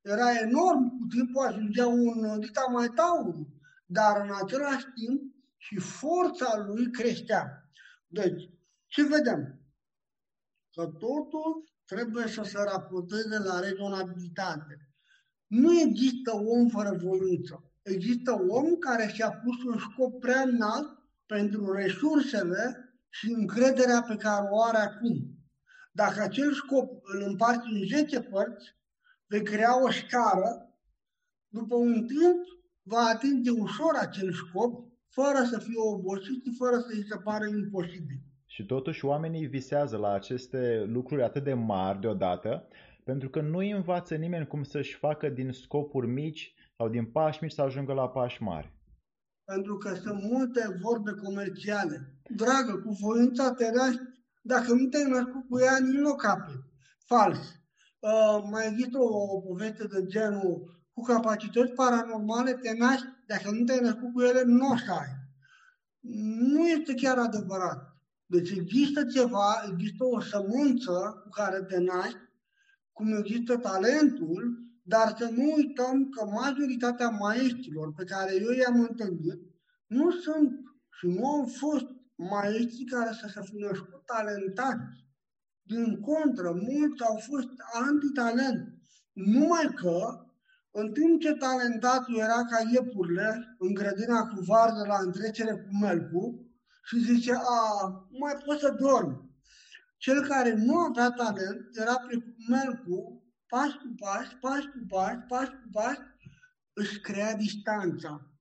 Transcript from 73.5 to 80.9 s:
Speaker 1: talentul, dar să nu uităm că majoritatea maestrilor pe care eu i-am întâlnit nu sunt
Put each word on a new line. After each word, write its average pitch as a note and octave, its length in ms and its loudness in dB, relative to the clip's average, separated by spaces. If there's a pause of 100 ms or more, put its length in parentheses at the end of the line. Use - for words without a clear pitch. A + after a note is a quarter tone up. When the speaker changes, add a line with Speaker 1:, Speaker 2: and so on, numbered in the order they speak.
Speaker 1:
talentul, A3 960 2 (320)
dar A3 320 4
să A#3 140 -4
nu C#4+ 240 2
uităm C4 540 2
că A3 160 -4
majoritatea B3 840 0
maestrilor G#3 840 -2
pe F#3 100 -10
care F#3+ 320 -2
eu G#3+ 160 2
i-am B3 280 4
întâlnit F#3+ 600 -2 (460)
nu D4+ 260 4
sunt D#4 480 2 (380)